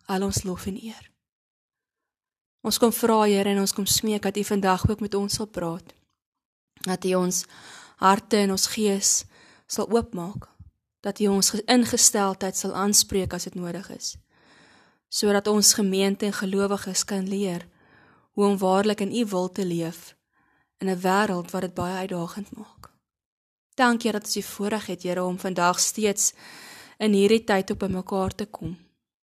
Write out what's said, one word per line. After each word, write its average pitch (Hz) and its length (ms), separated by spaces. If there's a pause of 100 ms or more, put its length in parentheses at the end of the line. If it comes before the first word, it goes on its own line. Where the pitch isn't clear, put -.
al 196 240
ons - 160
lof 180 240
en 185 80
eer. - 320 (1500)
Ons 214 160
kom 226 160
vra, 220 300
Here, 202 260
en 202 140
ons 196 100
kom 196 160
smeek 208 400
dat 196 80
U 202 80
vandag 190 400
ook 214 160
met 202 160
ons 202 240
sal 208 80
praat. 170 400 (960)
Dat 185 240
U 185 80
ons 180 260 (540)
harte 202 480
en 196 80
ons - 240
gees 196 460 (420)
sal - 240
oopmaak. 208 600 (480)
Dat - 200
U 208 120
ons 196 180
ge-, 208 160
ingesteldheid 208 920
sal - 180
aanspreek 202 580
as 180 140
dit - 80
nodig 180 400
is. - 200 (920)
Sodat 202 400
ons 208 260
gemeente 196 540
en 202 80
gelowiges 196 720
kan 190 200
leer 196 380 (680)
hoe 202 100
om 202 120
waarlik 196 440
in 202 140
U 240 100
wil 185 260
te 190 140
leef 170 500 (640)
in 190 100
'n 180 100
wêreld 185 520
wat 185 100
dit 180 120
baie 180 300
uitdagend 185 480
maak. - 400 (840)
Dankie 233 360
dat 208 120
ons - 100
die 202 120
voorreg 208 400
het, 175 180
Here, 180 200
om 180 160
vandag 180 400
steeds - 540 (640)
in 214 160
hierdie 208 300
tyd 196 280
op 196 80
bymekaar 190 560
te - 100
kom. - 320 (460)